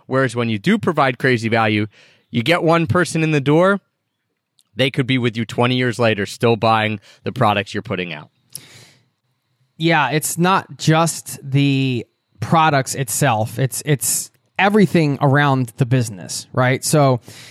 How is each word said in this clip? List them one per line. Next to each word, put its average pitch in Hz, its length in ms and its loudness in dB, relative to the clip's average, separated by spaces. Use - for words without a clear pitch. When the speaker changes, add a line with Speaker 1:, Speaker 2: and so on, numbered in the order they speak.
Speaker 1:
Whereas 131 300 -2
when 117 120 -2
you 110 100 -2
do 208 200 0
provide 147 400 -2
crazy 120 300 0
value, 110 380 0
you 120 120 -2
get 160 200 0
one 165 240 2
person 165 360 -2
in 160 80 0
the 151 100 0
door, 170 400 2
they 127 140 0
could 139 160 -2
be 131 120 0
with 117 180 0
you 117 80 -2
twenty 123 320 0
years 127 220 -2
later, 110 280 0
still 117 300 0
buying 107 440 0
the 104 100 -8
products 104 400 0
you're 101 100 -6
putting 90 300 -8
out. 73 180 -16
Speaker 2:
Yeah, 165 340 0
it's - 280 -4
not 175 380 0
just - 640 0
the 135 640 0
products 156 560 2
itself. 123 640 -2
It's, - 260 -4
it's - 460 -2
everything 180 640 4
around 135 580 2
the 131 80 2
business, 110 640 -4
right? 127 320 0
So 135 360 2